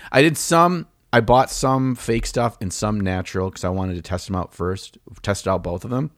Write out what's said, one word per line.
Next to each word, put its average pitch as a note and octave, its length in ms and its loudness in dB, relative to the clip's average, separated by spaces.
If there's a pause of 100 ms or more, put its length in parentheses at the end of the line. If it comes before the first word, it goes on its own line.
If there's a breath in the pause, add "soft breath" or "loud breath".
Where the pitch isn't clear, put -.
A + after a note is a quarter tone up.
(120)
I C3 100 6
did D#3 160 4
some, E3+ 480 2 (260)
I A#2+ 100 6
bought A#2+ 280 4
some C3 460 0
fake A#2 320 -2
stuff A#2 340 -2
and F#2 100 -4
some G#2+ 300 -2
natural F#2 480 -2
'cause - 140 -10
I F2+ 60 -2
wanted F#2 260 -2
to F2 80 -8
test - 240 -6
them F#2+ 80 -4
out F2+ 180 -4
first. F#2 460 -6 (240)
Tested G2 240 -2
out F#2 160 0
both F2 200 -6
of A2+ 60 -10
them. C3+ 280 -4